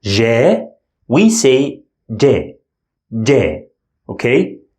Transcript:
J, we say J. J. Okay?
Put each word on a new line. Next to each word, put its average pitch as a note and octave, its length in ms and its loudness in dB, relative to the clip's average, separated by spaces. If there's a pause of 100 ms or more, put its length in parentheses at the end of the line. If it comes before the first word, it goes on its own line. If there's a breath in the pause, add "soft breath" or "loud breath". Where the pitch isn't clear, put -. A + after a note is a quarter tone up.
J, A2+ 640 0 (400)
we F#3 220 2
say C#3+ 520 0 (320)
J. A2+ 420 0 (680)
J. A2 440 -2 (420)
Okay? C#3+ 500 -2 (200)